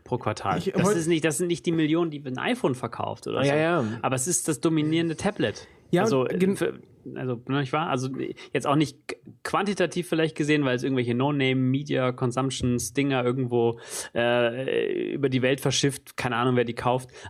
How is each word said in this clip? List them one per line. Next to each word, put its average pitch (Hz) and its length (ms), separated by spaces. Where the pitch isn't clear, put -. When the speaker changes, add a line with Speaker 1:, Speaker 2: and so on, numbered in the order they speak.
Speaker 1:
pro - 140
Quartal. 101 400
Speaker 2:
Ich 185 160
Speaker 1:
Das 185 100
Speaker 2:
wollt 202 140
Speaker 1:
ist 160 100
nicht, 165 160
das 160 140
sind 175 100
nicht 170 180
die 170 60
Millionen, 160 400
die 143 140
ein 127 120
iPhone 190 380
verkauft 110 520
oder 117 180
Speaker 3:
Ja, 139 80
Speaker 1:
so. 151 60
Speaker 3:
ja. 160 260
Speaker 1:
Aber 131 160
es 123 100
ist 170 220
das 151 100
dominierende 160 560
Tablet. 165 540
Speaker 2:
Ja, 175 100
Speaker 1:
Also, 196 220
Speaker 2:
und 175 160
gen- 190 180
Speaker 1:
für, 131 220
also, 127 320
ne, 135 120
nicht 135 120
wahr? 160 180
Also, 131 200
jetzt 139 140
auch 143 120
nicht 147 200
quantitativ 180 640
vielleicht 160 280
gesehen, 147 300
weil 127 100
es 123 60
irgendwelche 131 320
No-Name-Media-Consumptions-Dinger 131 2000
irgendwo, 120 560
äh, 120 1000
über 139 160
die 127 120
Welt 131 200
verschifft. - 560
Keine 120 180
Ahnung, 123 200
wer 123 100
die 117 80
kauft. 127 360